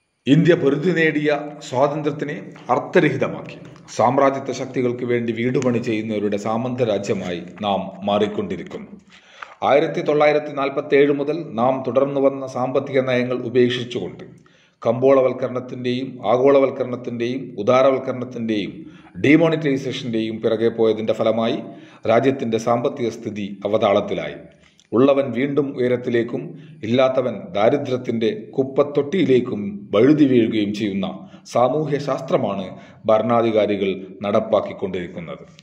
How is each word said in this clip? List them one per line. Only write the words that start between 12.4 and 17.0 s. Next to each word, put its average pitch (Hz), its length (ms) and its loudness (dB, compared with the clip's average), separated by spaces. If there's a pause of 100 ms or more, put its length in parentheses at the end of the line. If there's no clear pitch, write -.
സാമ്പത്തിക 131 540 -2
നയങ്ങൾ 127 400 -2
ഉപേക്ഷിച്ചുകൊണ്ട് 120 840 0 (560)
കമ്പോളവൽക്കരണത്തിൻ്റെയും 123 1300 0 (180)
ആഗോളവൽക്കരണത്തിൻ്റെയും 123 1160 0 (160)